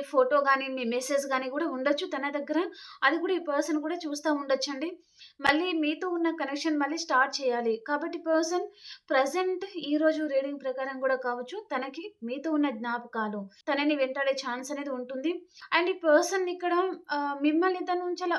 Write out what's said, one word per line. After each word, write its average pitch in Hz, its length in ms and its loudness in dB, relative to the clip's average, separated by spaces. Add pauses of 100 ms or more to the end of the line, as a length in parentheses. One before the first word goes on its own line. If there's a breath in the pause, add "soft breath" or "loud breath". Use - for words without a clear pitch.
ఫోటో 269 380 4
గాని, 269 280 4
మీ 262 160 -4
మెసేజ్ 254 400 0
గాని 262 240 0
కూడా 302 180 -2
ఉండొచ్చు 285 400 0
తన 277 220 -4
దగ్గర. 294 300 -2 (420 loud breath)
అది 294 160 4
కూడా 330 160 0
ఈ 339 80 0
పర్సన్ 302 380 0
కూడా 311 180 -2
చూస్తా 294 340 -4
ఉండొచ్చండి. 277 580 -2 (500 loud breath)
మళ్ళీ 285 360 2
మీతో 311 340 0
ఉన్న 339 240 0
కనెక్షన్ 294 440 -2
మళ్ళీ 285 200 0
స్టార్ట్ 269 360 2
చేయాలి. 240 480 0
కాబట్టి 320 400 -2
పర్సన్ 330 440 2 (420 loud breath)
ప్రెజెంట్ 370 560 2 (180)
ఈ 285 160 -2
రోజు 311 300 4
రీడింగ్ 277 340 -2
ప్రకారం 262 380 -4
కూడా 262 180 2
కావచ్చు, 247 400 -4 (100)
తనకి 269 360 -6 (180)
మీతో 285 300 -4
ఉన్న 294 200 4
జ్ఞాపకాలు, 226 680 -4 (260 soft breath)
తనని 294 300 2
వెంటాడే 269 400 0
ఛాన్స్ 262 360 -6
అనేది 285 200 -4
ఉంటుంది. 262 400 -4 (380 loud breath)
And 349 200 2
ఈ 370 100 0
పర్సన్ 349 480 4
ఇక్కడ, 349 260 -2 (380)
ఆహ్, 285 300 -2
మిమ్మల్ని 349 420 4
తను 359 300 0
చాలా 349 260 0